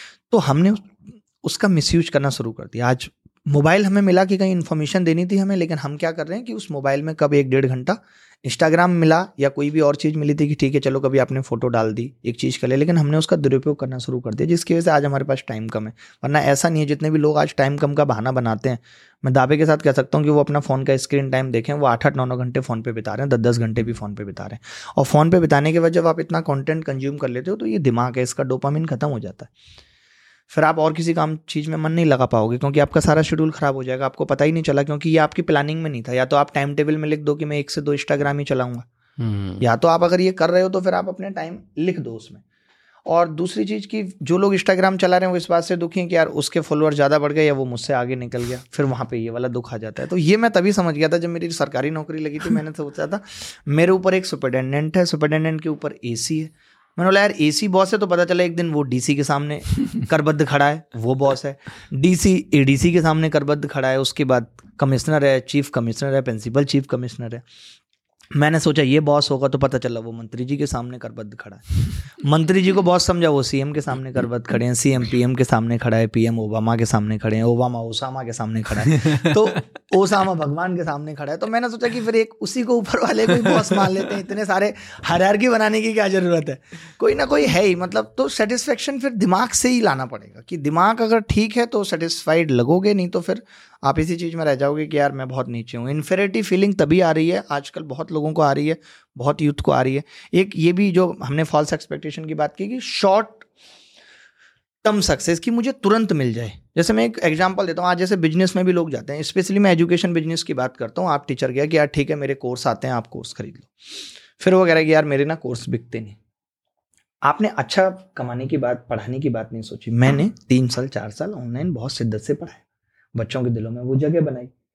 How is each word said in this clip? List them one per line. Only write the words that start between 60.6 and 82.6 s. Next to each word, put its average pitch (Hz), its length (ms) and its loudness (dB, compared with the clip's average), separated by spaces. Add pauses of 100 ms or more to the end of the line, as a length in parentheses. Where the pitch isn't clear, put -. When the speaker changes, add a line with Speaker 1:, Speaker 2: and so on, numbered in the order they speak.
Speaker 1:
है, 151 200 0 (100)
वो 120 200 -2
boss 135 300 0
है, 135 120 -8 (360)
डीसी 180 420 4 (180)
एडीसी 139 400 6
के 170 80 4
सामने 160 280 2
करबद्ध 147 380 0
खड़ा 135 200 -2
है, 131 120 2
उसके 135 260 -2
बाद 123 220 2 (320)
commissioner 143 460 2
है, 135 140 4
chief 139 300 -2
commissioner 127 460 -2
है, 135 60 2
principal 123 440 -2
chief 139 220 0
commissioner 123 480 -6
है।" 120 80 -14 (920)
मैंने 151 240 4
सोचा, 151 240 2
"ये 135 160 4
boss 147 320 2
होगा, 135 160 0
तो 135 100 -2
पता 131 200 0
चला 120 220 -4
वो 117 120 -10
मंत्री 117 340 -10
जी 135 120 -4
के 147 100 -2
सामने 123 300 -8
करबद्ध 113 380 -14
खड़ा - 220 -18
है।" - 320 -2 (360)
मंत्री 160 360 4
जी 185 100 4
को 190 100 2
boss 180 240 4
समझा, 170 240 2
वो 139 140 4
सीएम 139 300 -2
के 147 80 -4
सामने 131 320 -8
करबद्ध 120 340 -4
खड़े 120 180 0
हैं, 123 80 0
सीएम 127 320 2
पीएम 123 300 2
के 127 80 2
सामने 117 340 2
खड़ा 113 200 0
है, 113 100 2
पीएम 113 320 0
Obama 110 380 0
के 113 80 2
सामने 107 320 0
खड़े 107 200 -2
हैं, 113 60 0
Obama 120 360 0
Osama 131 440 -8
के 117 100 -10
सामने 110 280 -4
खड़ा 107 200 -4
है। 147 520 2
तो 214 160 4 (460)
Osama 190 380 2
भगवान 160 440 -4
के 175 60 -4
सामने 151 320 -8
खड़ा 147 160 -8
है। 165 60 -6
तो 220 100 -6
मैंने 233 220 -2
सोचा 233 180 -4
कि 240 140 -6
फिर 226 140 -2
एक 220 260 2
उसी 233 220 -4